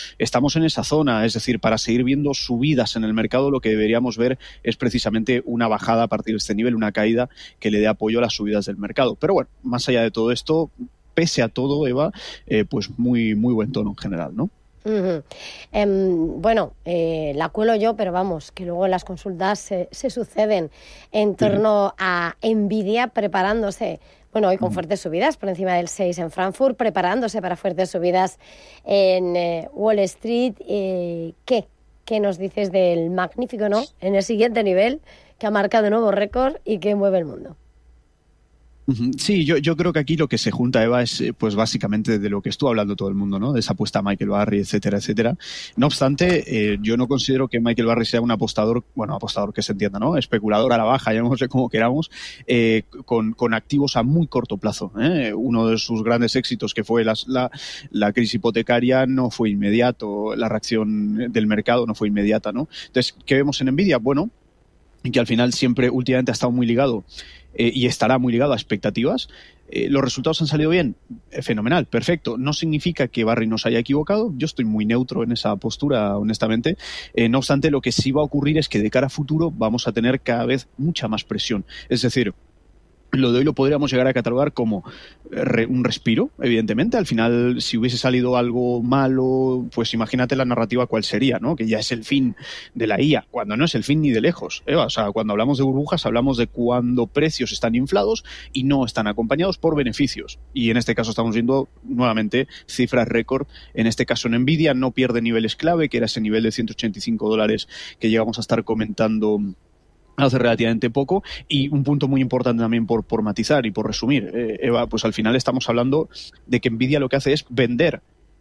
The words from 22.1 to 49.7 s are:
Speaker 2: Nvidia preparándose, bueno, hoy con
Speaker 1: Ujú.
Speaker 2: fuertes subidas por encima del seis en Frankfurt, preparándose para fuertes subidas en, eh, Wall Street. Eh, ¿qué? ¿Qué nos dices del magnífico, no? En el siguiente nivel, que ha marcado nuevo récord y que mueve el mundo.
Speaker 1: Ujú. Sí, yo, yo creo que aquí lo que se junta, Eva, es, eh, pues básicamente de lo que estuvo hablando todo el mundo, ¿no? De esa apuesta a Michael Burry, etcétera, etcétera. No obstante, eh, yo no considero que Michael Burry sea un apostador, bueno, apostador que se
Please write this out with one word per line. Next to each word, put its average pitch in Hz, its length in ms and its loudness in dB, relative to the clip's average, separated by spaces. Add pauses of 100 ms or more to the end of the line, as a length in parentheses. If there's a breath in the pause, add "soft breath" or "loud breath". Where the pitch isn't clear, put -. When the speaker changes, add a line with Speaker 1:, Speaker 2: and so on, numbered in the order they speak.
Speaker 2:
Nvidia 220 640 0
preparándose, 202 920 -2 (320 soft breath)
bueno, 214 180 2
hoy 190 80 2
con 185 100 0
Speaker 1:
Ujú. 208 60 -2
Speaker 2:
fuertes 180 260 -4
subidas 190 380 -2
por 196 100 -8
encima 185 280 -2
del 175 120 0
seis 175 320 -2
en 165 100 -4
Frankfurt, 190 480 0
preparándose 202 640 0
para 180 140 -4
fuertes 180 340 -2
subidas 180 480 0 (480 loud breath)
en, 185 500 2
eh, 170 380 -2
Wall 214 260 2
Street. 233 560 0 (120)
Eh, 175 640 -4 (140)
¿qué? 226 220 0 (360)
¿Qué 220 160 -2
nos 202 180 0
dices 196 320 -4
del 175 420 2
magnífico, 208 580 -2
no? 220 160 0 (160)
En 190 120 0
el 196 100 2
siguiente 226 380 2
nivel, 208 380 2 (400 loud breath)
que 220 80 -2
ha 208 40 0
marcado 208 380 2
nuevo 214 220 4
récord 240 540 0
y 214 140 -2
que 208 160 0
mueve 196 240 2
el 165 60 -2
mundo. 151 300 -12 (1300)
Speaker 1:
Ujú. 123 300 0
Sí, 190 280 2
yo, 156 120 4
yo 151 180 2
creo 170 180 0
que 160 40 0
aquí 151 180 0
lo 147 120 2
que 117 100 0
se 107 140 -2
junta, 123 320 2
Eva, 120 180 4
es, - 180 -4
eh, 127 140 -2
pues 107 220 -2
básicamente 107 640 0
de 101 100 -2
lo 101 140 -4
que 120 60 -4
estuvo 117 200 0
hablando 104 260 0
todo 98 140 -4
el 98 60 -4
mundo, 98 240 -2
¿no? 123 120 -2
De 120 100 0
esa 107 120 -2
apuesta 104 240 -2
a 98 60 0
Michael 101 260 -2
Burry, 104 300 2
etcétera, 101 400 0
etcétera. 120 360 0 (400 loud breath)
No 220 120 4
obstante, 147 560 2 (300)
eh, 101 100 -4
yo 113 120 0
no 123 120 0
considero 131 400 0
que 120 120 -2
Michael 117 280 2
Burry 117 180 2
sea 117 160 0
un 120 80 0
apostador, 113 540 0 (100)
bueno, 107 220 -4
apostador 101 400 -4
que 107 80 -4
se - 80 -4